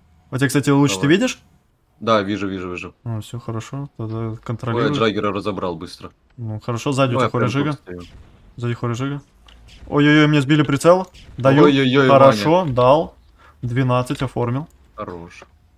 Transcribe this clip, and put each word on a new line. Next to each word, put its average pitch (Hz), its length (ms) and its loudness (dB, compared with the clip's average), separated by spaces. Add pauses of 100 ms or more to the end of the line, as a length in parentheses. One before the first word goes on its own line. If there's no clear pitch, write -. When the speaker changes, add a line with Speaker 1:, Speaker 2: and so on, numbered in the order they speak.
(300)
Speaker 1:
Вот 127 140 -4
я, 139 40 2
кстати, 139 220 0
луч 143 220 4
ты 95 100 -6
Speaker 2:
Давай. 143 140 4
Speaker 1:
видишь? 247 240 -2 (600)
Speaker 2:
Да, 107 220 0
вижу, 98 260 -4
вижу, 92 220 -8
вижу. 87 240 -12 (100)
Speaker 1:
Ну, 113 180 -8
всё - 180 -14
хорошо, 117 580 -10
тогда 113 200 -8 (120)
Speaker 2:
Ой, 110 140 -10
Speaker 1:
контролируй. 117 460 -4
Speaker 2:
я 98 40 -2
Джаггера 104 400 -2
разобрал 95 420 -6
быстро. 82 360 -16 (260)
Speaker 1:
Ну, 110 260 -10
хорошо, 120 280 -6
сзади 131 240 0
у 131 40 0
Speaker 2:
Давай, 120 100 0
Speaker 1:
тебя 123 100 -4
Speaker 2:
прям 120 100 0
Speaker 1:
Хорежига. 139 220 -2
Speaker 2:
тут 139 100 -10
стою. 90 200 -16 (560)
Speaker 1:
Сзади 120 180 -6
Хорежига. 131 460 -6 (680)
Ой-ой-ой, 147 380 6
мне 147 140 2
сбили 147 200 2
прицел. 165 460 2 (300)
Даю. 139 260 4
Speaker 2:
Ой-ой-ой, 135 440 4
Speaker 1:
Хорошо, 135 540 6
Speaker 2:
Ваня. 147 120 -4
Speaker 1:
дал. 131 400 2 (500)
Двенадцать 127 580 -2
оформил. 123 460 -6 (280)
Speaker 2:
Хорош. 90 480 -14 (340)